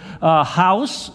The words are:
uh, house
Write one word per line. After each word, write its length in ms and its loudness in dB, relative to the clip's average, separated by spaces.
uh, 220 4
house 720 0